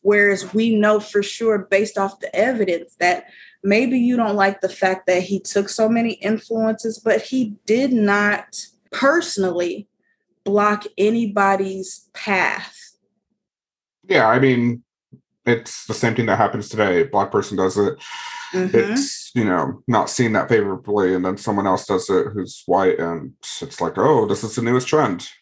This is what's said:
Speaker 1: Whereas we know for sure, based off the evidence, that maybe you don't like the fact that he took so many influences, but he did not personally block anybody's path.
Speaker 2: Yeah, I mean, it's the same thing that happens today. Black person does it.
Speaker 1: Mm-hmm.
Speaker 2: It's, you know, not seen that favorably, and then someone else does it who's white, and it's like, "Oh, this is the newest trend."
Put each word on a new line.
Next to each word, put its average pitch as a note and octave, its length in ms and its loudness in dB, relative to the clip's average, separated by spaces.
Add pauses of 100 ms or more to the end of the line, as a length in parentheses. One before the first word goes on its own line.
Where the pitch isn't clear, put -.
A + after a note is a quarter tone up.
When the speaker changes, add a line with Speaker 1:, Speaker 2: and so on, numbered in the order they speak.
Speaker 1:
Whereas G3+ 500 2
we A3+ 220 2
know G#3+ 240 4
for G3+ 240 -2
sure, A3 360 -2
based G3+ 380 0
off G3 220 -2
the - 160 -10
evidence, G3+ 640 -2
that F3+ 280 0 (360)
maybe A#3 340 2
you A#3+ 200 2
don't G#3 180 0
like G3 240 2
the F#3 100 -4
fact F#3 380 -2
that F3+ 160 2
he F#3+ 160 -4
took G3+ 300 -2
so A3 180 0
many A#3 280 0
influences, A3 840 -2
but A3 220 2
he A#3+ 340 -4 (100)
did B3+ 280 2
not G#3 680 0 (320)
personally G3 960 -2 (560)
block G#3 400 2 (140)
anybody's G3 1160 0
path. - 640 -2 (1300)
Speaker 2:
Yeah, D#3 240 4
I A#2+ 120 4
mean, A#2+ 440 2 (600)
it's - 400 -2
the A2 80 -6
same A2+ 220 0
thing A#2 100 0
that F#2+ 120 2
happens G#2 300 0
today. F#2+ 360 2
Black G2 280 0
person G2 240 -2
does F#2+ 220 0
it. G2 200 0 (540)
Speaker 1:
Mm-hmm. F#3 260 -2
Speaker 2:
It's, A#3 560 -2
you A2+ 120 0
know, F2 420 -2
not A2 220 2
seen A#2 240 0
that - 160 0
favorably, G2 680 0
and F2+ 80 -2
then F#2+ 140 -2
someone G#2 280 -4
else F#2 200 0
does F#2+ 240 -2
it F2+ 240 2
who's - 320 -10
white, F#2 340 2
and E2+ 340 -6 (280)
it's - 180 -14
like, E2 180 -4
"Oh, A2+ 300 4
this G#2+ 160 -2
is A2 120 -8
the A#2+ 60 -2
newest B2 280 0
trend." A#2+ 400 0 (120)